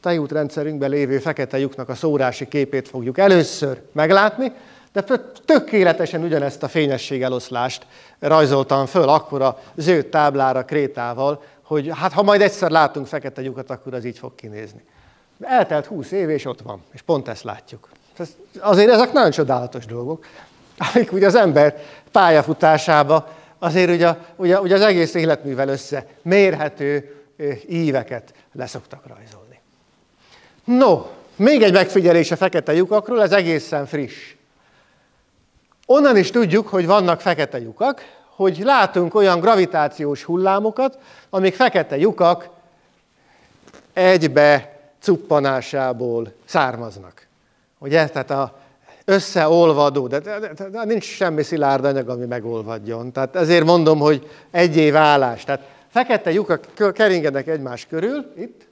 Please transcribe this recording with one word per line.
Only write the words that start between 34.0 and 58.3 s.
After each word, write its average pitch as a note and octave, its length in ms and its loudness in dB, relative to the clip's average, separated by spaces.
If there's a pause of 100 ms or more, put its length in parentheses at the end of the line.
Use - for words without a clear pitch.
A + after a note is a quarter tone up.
Onnan C#4 300 6
is F#3 140 2
tudjuk, G#3+ 380 0
hogy F#3 180 -2
vannak F3+ 340 2
fekete D3+ 400 -2
lyukak, G#3 420 -6 (340)
hogy F#3 220 0
látunk G3 560 0
olyan F#3+ 260 2
gravitációs D#3+ 840 0
hullámokat, G#3 760 -2 (320)
amik F#3+ 240 -2
fekete F3 420 0
lyukak F3 520 0 (1400)
egybe D3 800 4 (320)
cuppanásából C3 1300 -2 (120)
származnak. A#2 840 -6 (520)
Ugye? D3 300 0
Tehát C3+ 220 -8
a C#3 300 -6 (440)
összeolvadó, D#3 1040 2
de, B2+ 120 -4
de, G3+ 200 -10
de, G3 300 -12
de A3 160 -10
nincs G#3+ 200 -4
semmi D#3+ 380 -4
szilárd C#3 420 -2
anyag, C3+ 240 -2
ami B2 180 -8
megolvadjon. A2+ 840 -10
Tehát C3+ 240 -6
ezért E3+ 280 4
mondom, D#3+ 340 4
hogy D3 320 0 (200)
egyé D#3+ 400 2
válás. C#3+ 540 2
Tehát C#3 240 -8 (200)
fekete A#3 440 -2
lyukak F#3+ 420 -2
kö-, G3+ 180 0
keringenek D#3 540 0
egymás C3+ 400 -8
körül, A3+ 500 -6